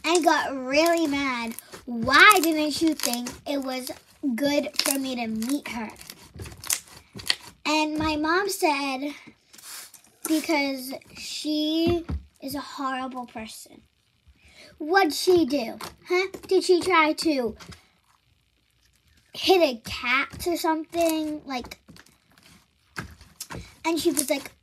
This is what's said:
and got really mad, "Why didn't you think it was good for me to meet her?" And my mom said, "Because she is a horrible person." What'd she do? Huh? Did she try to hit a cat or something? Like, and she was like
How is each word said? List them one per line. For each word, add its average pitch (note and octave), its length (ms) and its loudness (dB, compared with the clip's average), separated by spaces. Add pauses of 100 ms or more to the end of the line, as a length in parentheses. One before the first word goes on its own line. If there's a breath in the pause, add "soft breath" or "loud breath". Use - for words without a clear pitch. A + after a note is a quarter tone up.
and E4 200 4
got D4+ 300 4
really D#4 520 2
mad, C4 480 -2 (320 loud breath)
"Why E4+ 560 6
didn't D4+ 400 0
you D#4+ 120 4
think A#3+ 360 -2 (160)
it C#4 160 -2
was C4 280 -8 (440)
good C#4+ 340 2 (140)
for C#4 160 0
me C4 160 -2
to A#3+ 140 -4
meet A3+ 400 -4
her?" A3 220 -8 (1700 soft breath)
And D4+ 320 0
my D#4 200 -2
mom E4+ 320 0
said, C#4+ 680 -2 (1120 loud breath)
"Because C#4 640 0 (240)
she D#4+ 880 -2 (360)
is C4+ 140 -10
a C#4+ 60 -6
horrible C4 680 -8
person." - 560 -16 (960 loud breath)
What'd D#4+ 360 4
she F4 300 6
do? A#3+ 340 -2 (300)
Huh? F4+ 180 2 (220)
Did F#4 160 4
she F4+ 160 6
try D#4+ 320 4
to C4+ 440 0 (1800 loud breath)
hit F4+ 300 4
a B3+ 220 2
cat - 640 -2
or F4 100 0
something? D#4+ 920 0
Like, B3+ 320 -10 (2000 loud breath)
and E4 160 2
she E4+ 100 4
was - 180 0
like C#4 220 -4 (120)